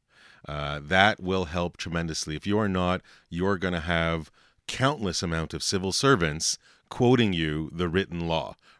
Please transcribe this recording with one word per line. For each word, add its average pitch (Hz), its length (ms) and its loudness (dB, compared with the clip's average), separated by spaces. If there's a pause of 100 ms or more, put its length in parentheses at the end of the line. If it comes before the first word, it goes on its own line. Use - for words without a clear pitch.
(500)
Uh, 73 320 -6
that 92 400 4
will 92 240 0
help 87 320 -4
tremendously. 82 580 -4
If 76 120 -8
you 101 100 2
are 107 100 0
not, 90 340 0 (280)
you're 92 300 0
gonna 90 200 -2
have 82 520 -2 (360)
countless 131 540 0
amount 82 320 -4
of 80 80 -8
civil 95 300 -2
servants 85 640 2 (320)
quoting 120 420 4
you 78 400 -2
the 87 160 -2
written 85 400 -2
law, 80 280 -2 (240)